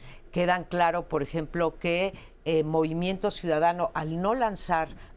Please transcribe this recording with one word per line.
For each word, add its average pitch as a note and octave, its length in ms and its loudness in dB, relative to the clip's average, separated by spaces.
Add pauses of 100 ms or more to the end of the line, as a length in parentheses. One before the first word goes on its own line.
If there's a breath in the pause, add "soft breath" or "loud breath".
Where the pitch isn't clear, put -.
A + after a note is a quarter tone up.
(300 loud breath)
Quedan F3 320 2
claro, E3+ 460 0
por C#3+ 160 0
ejemplo, D#3+ 560 -2
que, F3+ 320 0 (320 loud breath)
eh, D#3+ 180 2
Movimiento D#3+ 680 0
Ciudadano, E3+ 640 2
al D#3+ 280 -4
no G#3+ 140 2
lanzar F3+ 540 -2 (260 loud breath)